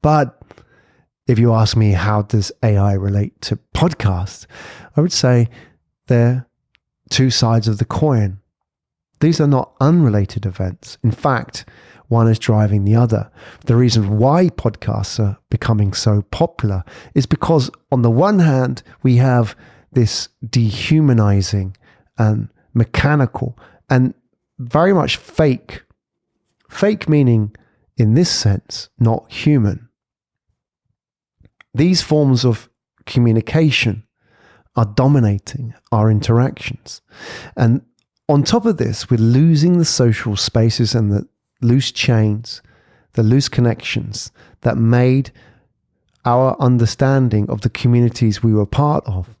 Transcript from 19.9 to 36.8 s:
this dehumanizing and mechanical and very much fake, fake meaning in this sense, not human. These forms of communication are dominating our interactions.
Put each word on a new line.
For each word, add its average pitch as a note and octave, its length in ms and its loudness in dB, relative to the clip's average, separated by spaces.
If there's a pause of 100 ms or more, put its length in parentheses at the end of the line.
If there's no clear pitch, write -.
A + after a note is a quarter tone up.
this - 380 -2 (200)
dehumanizing G#2 1300 0 (420)
and G#2+ 300 0 (260)
mechanical B2+ 840 -2 (300)
and B2+ 240 2 (440)
very D3+ 360 0
much C#3+ 240 -2
fake, - 680 -4 (840)
fake G#3 400 -4
meaning A#2+ 440 2 (440)
in A2 160 2
this E3+ 160 2
sense, - 580 -4 (100)
not A2+ 320 0
human. C3 600 -2 (1800)
These E3+ 280 2
forms C3+ 440 2
of A#2 240 -2 (360)
communication A#2+ 960 0 (760)
are A#2 80 2
dominating A2+ 880 0 (180)
our A2 180 2
interactions. - 920 -2 (560)